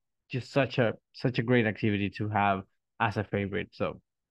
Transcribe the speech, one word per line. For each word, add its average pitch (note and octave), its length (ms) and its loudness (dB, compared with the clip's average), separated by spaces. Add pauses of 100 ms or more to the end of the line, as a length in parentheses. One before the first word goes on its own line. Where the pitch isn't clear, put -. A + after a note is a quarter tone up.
(320)
just B2 200 -6
such C3+ 280 0
a, A2 140 2 (200)
such - 240 -2
a B2+ 60 0
great A#2 240 4
activity G2+ 500 0
to G#2+ 120 -4
have G2+ 340 2 (360)
as A2 180 0
a G#2+ 60 0
favorite. G2 500 -4
So - 280 -4 (300)